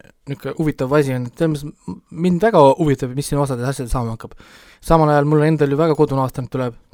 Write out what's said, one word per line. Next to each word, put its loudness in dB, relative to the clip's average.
niuke -10
huvitav -4
asi 2
on, -4
et -10
selles -2
mõttes -16
mind 0
väga 6
huvitab, -2
mis -6
siin -2
osades -4
asjad -6
saama -4
hakkab. -16
Samal 4
ajal 2
mul 2
endal 2
ju 0
väga 0
kodune 0
aasta -6
nüüd -10
tuleb, -6